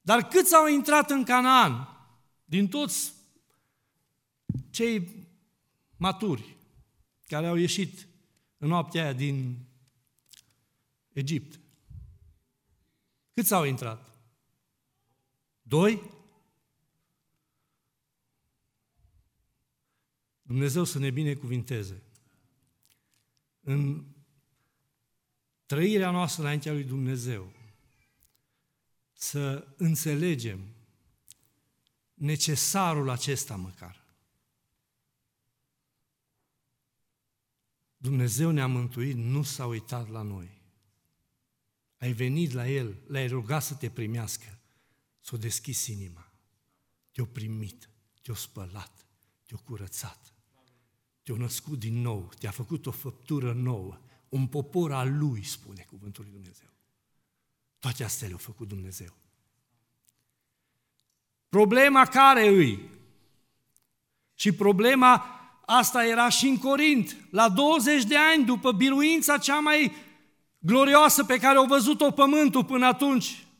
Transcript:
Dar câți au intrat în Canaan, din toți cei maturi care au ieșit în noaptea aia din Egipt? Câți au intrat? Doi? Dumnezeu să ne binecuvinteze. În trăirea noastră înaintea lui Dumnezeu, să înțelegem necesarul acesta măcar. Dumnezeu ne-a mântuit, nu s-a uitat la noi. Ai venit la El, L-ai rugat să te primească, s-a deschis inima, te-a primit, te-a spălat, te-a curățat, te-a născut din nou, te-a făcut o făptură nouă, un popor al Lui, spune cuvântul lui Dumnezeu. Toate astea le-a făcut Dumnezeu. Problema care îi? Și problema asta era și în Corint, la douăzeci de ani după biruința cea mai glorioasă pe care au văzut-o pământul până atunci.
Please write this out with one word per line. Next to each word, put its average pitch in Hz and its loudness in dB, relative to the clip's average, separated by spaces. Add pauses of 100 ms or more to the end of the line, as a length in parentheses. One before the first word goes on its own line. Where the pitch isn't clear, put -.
Dar 220 2
câți 349 4
au 311 8
intrat 294 2
în 269 0
Canaan, 247 4 (560)
din 196 0
toți 277 -6 (1600)
cei 226 -4 (720)
maturi 175 -4 (680)
care 156 -6
au 170 -2
ieșit 175 -4 (520)
în 147 -4
noaptea 170 -2
aia 147 -4
din 131 -6 (1500)
Egipt? 139 -8 (1700)
Câți 214 -2
au 175 2
intrat? 123 -8 (1400)
Doi? 185 -2 (4000)
Dumnezeu 139 -2
să 165 -6
ne 135 -4
binecuvinteze. 123 -6 (1600)
În 143 -4 (1600)
trăirea 185 0
noastră 175 -4
înaintea 147 -4
lui 147 -6
Dumnezeu, 123 -8 (1600)
să 139 -8
înțelegem 147 -2 (1500)
necesarul 151 -2
acesta 127 -6
măcar. 92 -16 (4000)
Dumnezeu 127 -2
ne-a 143 0
mântuit, 123 -6
nu 123 -4
s-a 139 -8
uitat 117 -10
la 110 -12
noi. 98 -14 (1400)
Ai 123 -6
venit 127 -4
la 123 -6
El, 127 -6 (100)
L-ai 135 -6
rugat 127 -6
să 147 -10
te 123 -10
primească, 110 -10 (600)
s-a - -14
deschis 113 -8
inima, 92 -16 (800)
te-a 123 -8
primit, 110 -12 (340)
te-a 117 -12
spălat, 95 -16 (400)
te-a 113 -18
curățat, - -16 (880)
te-a 123 -10
născut 123 -8
din 113 -6
nou, 107 -6
te-a 107 -10
făcut 135 -10
o 131 -8
făptură 127 -8
nouă, 117 -6 (280)
un 135 -4
popor 147 -4
al 135 -2
Lui, 127 -4
spune - -16
cuvântul 104 -18
lui 101 -20
Dumnezeu. 95 -20 (1120)
Toate 127 -6
astea 107 -8
le-a 90 -12
făcut 107 -16
Dumnezeu. 92 -14 (2250)
Problema 254 6
care 262 6
îi? 165 4 (1400)
Și - 0
problema 226 6 (420)
asta 240 4
era 233 2
și 240 2
în 269 2
Corint, 277 2 (140)
la 220 4
douăzeci 285 2
de 220 0
ani 311 4
după 247 0
biruința 277 2
cea 285 0
mai 302 0 (540)
glorioasă 277 6
pe 247 2
care 262 6
au 269 6
văzut-o 277 4
pământul 277 4
până 254 2
atunci. 254 0 (140)